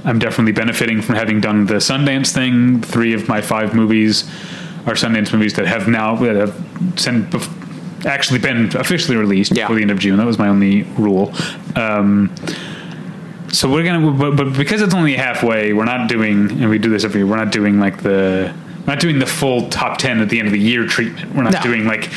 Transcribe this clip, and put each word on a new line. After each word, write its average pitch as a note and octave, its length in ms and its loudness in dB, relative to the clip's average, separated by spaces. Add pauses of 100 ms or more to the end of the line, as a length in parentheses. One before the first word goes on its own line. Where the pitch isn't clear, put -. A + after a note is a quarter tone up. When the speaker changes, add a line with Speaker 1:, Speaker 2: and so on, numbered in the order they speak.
Speaker 1:
I'm A#2 160 0
definitely A2+ 320 2
benefiting A2+ 500 0
from A2+ 140 -2
having A2 240 0
done G#2 260 2
the G#2 100 2
Sundance C3+ 580 0
thing. B2 480 2
Three A#2 320 0
of G#2 160 -4
my G#2+ 100 0
five A2 340 -2
movies A2 520 2 (600)
are A#2 100 -2
Sundance A2 360 0
movies G#2+ 220 2
that F#2+ 140 0
have G2+ 200 0
now, A2 300 2
that A#2 180 2
have G2+ 180 0 (440)
sent, A#2+ 320 -2
bef-, - 180 -4 (580)
actually C3+ 340 0
been A#2 360 0
officially D3 400 0
released G2+ 400 2
Speaker 2:
Yeah. A2+ 80 0
Speaker 1:
before A2 140 0
the A2 60 2
end G2+ 80 2
of G2 80 0
June. G2 180 2
That A2+ 100 2
was A2+ 100 0
my G#2+ 120 2
only G2+ 340 4 (140)
rule. G2+ 360 2 (440)
Um, G2+ 520 2 (1200)
so - 220 0
we're D#3+ 120 2
gonna, E3 280 2
but, C#3+ 240 2
but C3+ 220 0
because G#3 240 0
it's G3+ 120 2
only D#3+ 220 2
halfway, A2+ 560 0
we're G#2+ 140 2
not A#2+ 240 -2
doing, G#2+ 420 2 (100)
and A2+ 80 2
we G#2+ 80 4
do A2 120 2
this G#2+ 160 2
every G2+ 160 0
year, G2 60 2
we're G#2+ 100 2
not G#2+ 140 -2
doing, G#2 280 2
like, G2 240 0
the, F#2+ 500 2 (320)
we're C#3 80 0
not C#3+ 60 -4
doing D#3+ 200 2
the B2+ 60 2
full B2 440 -2
top - 280 -4
ten B2 220 0
at G#2+ 100 2
the A#2 100 0
end G#2+ 100 -2
of - 20 0
the G#2 80 0
year A2+ 260 2
treatment. - 480 -4
We're C#3 100 0
not A#2 100 2
Speaker 2:
No. F3 80 0
Speaker 1:
doing, A#2 240 0
like, A2 320 -2